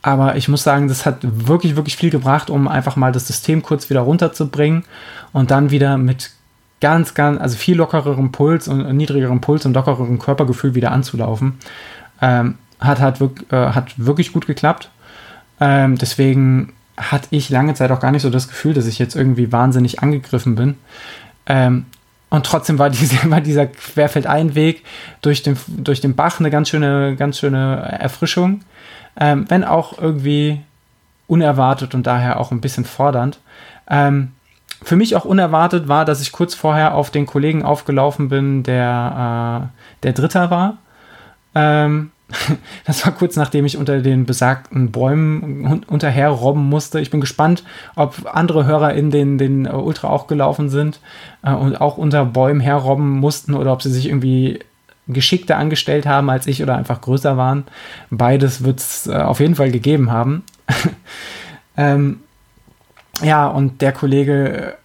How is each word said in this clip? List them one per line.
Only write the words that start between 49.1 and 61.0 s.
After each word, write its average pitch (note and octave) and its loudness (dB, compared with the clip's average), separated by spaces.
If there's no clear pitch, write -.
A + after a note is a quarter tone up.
den, C#3 2
den, C3+ 0
äh, - -6
Ultra C#3 -4
auch C#3+ -2
gelaufen D3 0
sind, D3 -2
äh, C#3 0
und C3+ 0
auch D3 0
unter D3 2
Bäumen C3 2
herrobben C#3 0
mussten C#3+ -2
oder C3+ 0
ob C3 -2
sie C3+ -4
sich B2+ -2
irgendwie C3 0
geschickter D#3 0
angestellt D3 0
haben C#3 2
als C3 -2
ich C#3 -2
oder C3 0
einfach B2 -4
größer C3+ 0
waren. C3+ 0
Beides C3 2
wird's, - -2
äh, - -6
auf - 0
jeden D#3 4
Fall C#3 2
gegeben B2+ 2
haben. B2+ -2
<laughs> - -2